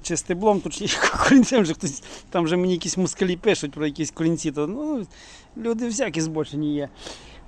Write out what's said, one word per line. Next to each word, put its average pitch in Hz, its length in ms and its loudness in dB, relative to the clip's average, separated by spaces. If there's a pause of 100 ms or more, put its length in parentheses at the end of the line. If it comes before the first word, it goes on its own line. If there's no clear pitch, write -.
чи 165 160 -2
стеблом, 196 420 2
точніше, - 400 -4 (120)
<laughs> - 160 0
корінцем 247 380 8
же 156 80 -2
хтось, 160 300 -6 (260)
там 170 180 0
же 175 100 2
мені 185 160 2
якісь 170 240 -4
москалі 180 400 0
пишуть 175 340 0
про 151 140 -4
якісь 147 260 -4
корінці, 165 400 0
то, 147 160 -2
ну, 262 380 -4 (520)
люди 233 300 -2
всякі 208 340 -2
збочені 151 520 -4
є. 143 160 -4 (580)